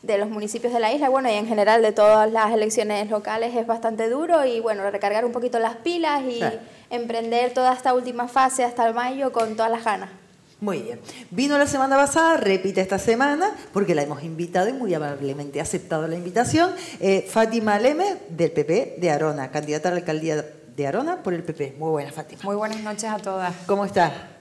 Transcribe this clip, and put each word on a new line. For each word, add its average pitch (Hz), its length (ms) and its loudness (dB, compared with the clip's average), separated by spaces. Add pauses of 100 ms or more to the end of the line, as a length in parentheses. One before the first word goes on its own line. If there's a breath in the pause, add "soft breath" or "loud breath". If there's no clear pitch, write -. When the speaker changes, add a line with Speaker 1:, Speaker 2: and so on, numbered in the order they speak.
Speaker 1:
de 214 160 2
los 208 100 0
municipios 220 440 -4
de 240 80 2
la 220 120 2
isla, 285 160 2
bueno, 262 220 2
y 214 40 2
en 214 120 -2
general 220 360 4
de 214 100 4
todas 214 400 6
las 220 200 2
elecciones 214 580 0
locales 220 440 -2
es 226 140 0
bastante 226 420 -2
duro 311 340 2
y, 240 140 0
bueno, 208 320 -2
recargar 202 340 -2
un 240 60 0
poquito 233 300 -2
las 226 160 -2
pilas 320 520 -2
y 233 100 -6
Speaker 2:
Claro. 220 200 -2 (320 loud breath)
Speaker 1:
emprender 233 640 -2
toda 254 200 4
esta 254 200 0
última 247 320 -2
fase 254 380 2
hasta 240 240 2
el 226 60 2
mayo 254 360 -2
con 226 240 0
todas 226 160 0
las 226 140 -4
ganas. 196 260 -4 (520)
Speaker 2:
Muy 190 200 -4
bien. 240 180 -12 (300 loud breath)
Vino 277 260 0
la 285 100 4
semana 269 300 2
pasada, 320 400 6
repite 190 460 2
esta 190 160 0
semana, 285 520 2 (220 loud breath)
porque 180 220 2
la 147 80 2
hemos 143 200 -6
invitado 170 460 -2
y 262 60 -2
muy 240 180 -2
amablemente 143 680 -4
ha 156 40 -4
aceptado 160 440 -4
la 165 100 -4
invitación, 233 560 2 (280 loud breath)
eh, 196 260 2
Fátima 220 520 2
Leme, 320 380 2 (120)
del 165 240 0
P 147 140 0
P 190 320 0
de 175 120 0
Arona, 147 400 0
candidata 151 380 -4
a 175 40 0
la 180 80 -2
alcaldía 156 440 -2 (320)
de 143 100 -2
Arona 302 360 -2
por 190 100 -4
el 170 120 -4
P 156 100 -8
P. 131 240 -8
Muy 156 100 -4
buenas, 143 240 -2
Fátima. - 300 -14
Speaker 3:
Muy 202 140 -4
buenas 214 240 -4
noches 214 280 -8
a 214 80 -4
todas. 185 380 -4 (100)
Speaker 2:
¿Cómo 202 220 0
estás? 175 260 2 (280)